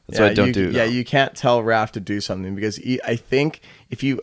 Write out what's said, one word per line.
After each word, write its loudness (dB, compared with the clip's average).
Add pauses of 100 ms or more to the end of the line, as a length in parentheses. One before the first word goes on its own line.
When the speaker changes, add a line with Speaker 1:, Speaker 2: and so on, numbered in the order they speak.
Speaker 1:
That's -4
why 6
I 6
Speaker 2:
Yeah, 0
Speaker 1:
don't 4
Speaker 2:
you, 0
Speaker 1:
do 2
Speaker 2:
yeah, 2
Speaker 1:
that. 0
Speaker 2:
you -2
can't 2
tell 2
Raph 2
to -8
do -4
something -6
because -4
he, -4
I -2
think -2 (280)
if -8
you 0